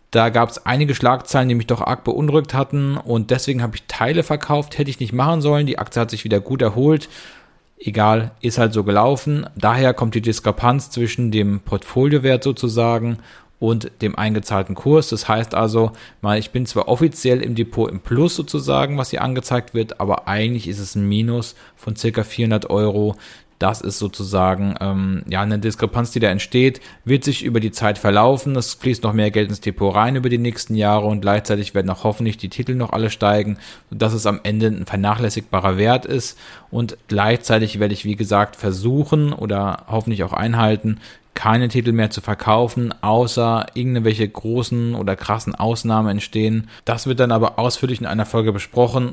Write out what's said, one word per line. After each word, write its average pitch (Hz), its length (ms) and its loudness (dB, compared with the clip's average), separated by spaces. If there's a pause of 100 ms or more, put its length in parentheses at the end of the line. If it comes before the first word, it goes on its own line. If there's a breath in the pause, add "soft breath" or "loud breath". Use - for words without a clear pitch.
(100)
da 117 180 4
gab's 117 300 2
einige 147 360 2
Schlagzeilen, 127 540 2
die 123 60 4
mich 113 120 0
doch 120 140 0
arg - 240 -2
beunruhigt 147 480 0
hatten 139 460 -2
und 117 320 -2
deswegen 127 320 0
habe 113 140 -4
ich - 120 -14
Teile 151 360 0
verkauft, 151 520 -2
hätte 143 140 -2
ich 131 100 -8
nicht 120 140 -4
machen 151 260 2
sollen. 147 260 2
Die 131 120 -2
Aktie - 240 -2
hat 113 80 -2
sich 107 140 -8
wieder 107 160 2
gut 127 200 -4
erholt. 131 480 2 (680 loud breath)
Egal, 110 540 2 (100)
ist 120 160 -2
halt 110 160 2
so 107 100 2
gelaufen. 131 640 2 (100)
Daher 123 380 2
kommt 113 200 -2
die 113 60 0
Diskrepanz 113 720 0
zwischen 117 400 -2
dem 101 300 0
Portfoliowert 131 840 0
sozusagen 117 760 0 (380 loud breath)
und 113 320 -2 (120)
dem 104 160 -2
eingezahlten 104 560 -2
Kurs. 147 340 2
Das - 200 -6
heißt 113 260 0
also, 110 380 2 (280 loud breath)
mal, 104 180 2
ich 110 120 -6
bin 127 160 -2
zwar - 220 -2
offiziell 127 540 2
im 120 120 -4
Depot 113 360 -2
im 95 100 -8
Plus 147 360 0
sozusagen, 139 640 -2
was 135 120 -4
hier 127 120 -4
angezeigt 127 500 -2
wird, 113 260 -4
aber 98 300 -2
eigentlich 107 400 -2
ist 101 100 -8
es 98 160 -10
ein 101 140 0
Minus 113 460 0 (200 loud breath)
von - 220 -8
circa 117 260 -2
vierhundert 110 460 0
Euro. 104 480 0 (420 loud breath)
Das 101 220 0
ist - 180 -6
sozusagen, 95 840 0
ähm, 95 480 -2
ja, 92 100 -2
eine 104 180 0
Diskrepanz, 113 520 -2
die - 100 -2
da 113 80 4
entsteht, 123 540 2 (240 loud breath)
wird 127 180 2
sich 139 180 -2
über 117 160 0
die 107 120 0
Zeit 104 260 0
verlaufen. 123 600 2
Es - 180 -4
fließt 131 300 -2
noch 107 100 0
mehr 107 160 2
Geld 104 180 0
ins 101 140 -6
Depot 98 320 -2
rein 117 220 2
über 127 120 -2
die 120 80 0
nächsten 117 380 -4
Jahre 104 320 2
und 107 160 0
gleichzeitig 104 520 0
werden 95 140 0
auch 92 160 -4
hoffentlich 110 320 -2
die 92 140 -10
Titel 127 240 -4
noch 120 160 -2
alle 110 180 0
steigen, 104 480 0 (320 loud breath)
sodass 110 240 -2
es 110 140 -2
am 104 160 0
Ende 107 240 0
ein 107 180 0
vernachlässigbarer 101 920 0
Wert 117 260 4
ist. - 340 -6 (320 loud breath)
Und 117 280 -4 (100)
gleichzeitig 110 720 2
werde 104 140 2
ich, - 100 -12
wie 104 120 -2
gesagt, 104 380 0
versuchen 139 800 0
oder 101 560 -4
hoffentlich 110 360 -2
auch 85 100 -6
einhalten, 110 640 0 (320 loud breath)
keine 117 360 0
Titel 120 240 0
mehr 113 160 2
zu 104 140 -8
verkaufen, 113 800 0
außer 113 720 2
irgendwelche 113 520 0
großen 117 680 -2
oder 98 220 -2
krassen - 380 -4
Ausnahmen 110 540 0
entstehen. 110 600 -2 (160 loud breath)
Das 113 200 -4
wird 127 140 0
dann 123 100 4
aber 113 280 2
ausführlich 123 420 -2
in 117 60 -6
einer 107 180 -2
Folge 110 300 0
besprochen 120 580 0